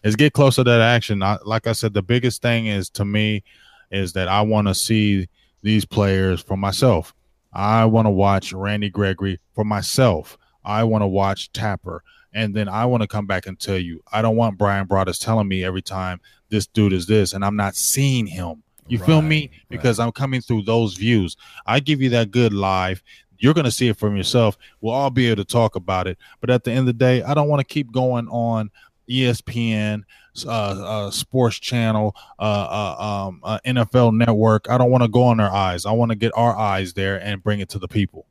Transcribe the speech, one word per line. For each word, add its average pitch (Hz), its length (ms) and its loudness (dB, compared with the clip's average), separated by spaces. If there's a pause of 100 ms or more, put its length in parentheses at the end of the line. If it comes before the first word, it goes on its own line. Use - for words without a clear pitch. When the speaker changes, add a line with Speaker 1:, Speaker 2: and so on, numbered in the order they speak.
Speaker 1:
is 107 120 2
get 147 180 4
closer 135 300 4
to 120 60 4
that 117 120 6
action. 113 420 2
I, 101 220 0
like 113 220 -2
I 113 60 0
said, 107 200 -4
the 101 100 0
biggest 120 380 -2
thing 117 260 0
is, 98 240 -4
to 104 140 -4
me, 107 380 0 (480)
is 95 220 -4
that 92 140 -2
I 101 140 2
wanna 107 340 2
see 104 520 0 (360)
these 107 220 2
players 95 560 0
for 95 160 -6
myself. 98 560 0 (400)
I 107 320 2
wanna 110 260 4
watch 98 420 0
Randy 101 360 -4
Gregory 95 500 -4 (160)
for 107 80 -2
myself. 104 760 0 (260)
I 107 200 -2
wanna 107 240 2
watch 98 460 -2
Tapper. 98 500 -8 (300)
And 107 220 -4
then 101 140 -2
I 110 160 -2
wanna 120 220 0
come 101 200 -6
back 95 180 -4
and 95 140 -14
tell 98 180 -4
you. 85 240 -6 (120)
I 107 80 0
don't 113 160 2
want 110 200 0
Brian 98 300 0
Broaddus 95 340 0
telling 110 280 0
me 92 160 -4
every 92 160 -6
time, 92 400 -8 (280)
"This 107 160 -2
dude 104 280 2
is 87 140 -2
this," 104 260 2
and 98 100 -6
I'm 101 140 -2
not 98 180 -2
seeing 131 500 0
him. 85 380 -10 (240)
You 120 120 -2
feel 156 220 4
me? 156 160 0
Speaker 2:
Right, 147 140 -4
right. - 180 -20
Speaker 1:
Because 120 300 -2
I'm 117 140 -2
coming 131 260 -4
through 110 240 -2
those 113 320 0
views. 104 400 0 (300)
I 120 160 2
give 139 200 -2
you 131 100 2
that 113 200 0
good 117 220 2
live. 95 500 -2 (340)
You're 143 160 4
gonna 147 160 0
see 120 200 0
it 104 80 -2
from 104 180 -2
yourself. 107 420 2 (220)
We'll 113 140 -4
all 135 160 0
be 123 180 0
able 101 160 0
to - 20 -4
talk 117 300 0
about 92 320 -4
it. 90 100 -8 (220)
But 120 100 -4
at 123 140 2
the 120 80 -4
end 127 100 0
of 131 40 0
the 123 80 0
day, 127 280 2
I 139 120 -4
don't 147 160 0
wanna 143 160 0
keep 131 260 -6
going 123 380 -2
on 113 420 -4 (380)
E 127 180 0
S 117 140 -2
P 113 320 -4
N, 107 320 -4 (420)
uh, - 20 -8
uh, 101 640 -6
Sports - 480 0
Channel, 110 560 -2 (240)
uh, 95 40 -4 (540)
uh, 101 300 -6
um, 90 160 -14
uh, 107 220 -6
N 127 120 0
F 117 160 0
L 120 200 6
Network. 110 560 2
I 123 80 2
don't 123 140 4
wanna 123 180 4
go 123 140 4
on 120 140 4
their 104 140 2
eyes. 92 340 -2
I 104 60 -2
wanna 117 240 2
get 104 220 -2
our 117 180 2
eyes 98 380 -2
there 98 280 -2
and 98 220 -8
bring 104 160 -2
it 95 100 -6
to 101 100 -8
the 92 100 -10
people. 98 420 -4